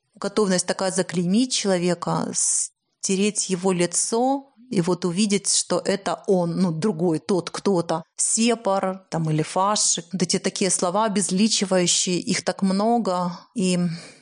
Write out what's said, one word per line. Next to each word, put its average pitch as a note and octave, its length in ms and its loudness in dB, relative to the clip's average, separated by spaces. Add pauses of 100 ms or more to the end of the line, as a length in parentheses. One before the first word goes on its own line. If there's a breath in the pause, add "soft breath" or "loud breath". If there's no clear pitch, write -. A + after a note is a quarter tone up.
(160)
готовность F#3+ 500 0
такая F#3+ 240 -2
заклеймить F#3 600 0
человека, F3 800 0
стереть - 1200 -2
его F#3 220 0
лицо, A3+ 800 0 (180)
и F#3+ 100 0
вот F3 240 0
увидеть, G3 500 0
что - 240 0
это F#3+ 480 -2
он, F3 300 2
ну, F3+ 160 2
другой, D#3+ 480 0
тот F3 300 -2
кто-то, E3+ 520 0 (140)
сепар, G3 920 0
там, D#3+ 200 -2
или D#3 120 2
фашик. G3 720 0
Вот F#3+ 100 -2
эти F#3+ 180 0
такие F#3 300 -2
слова F#3+ 340 0
обезличивающие, F#3 1120 0
их - 260 -4
так - 180 -2
много. F#3+ 760 0 (160)
И F#3 240 0 (440 loud breath)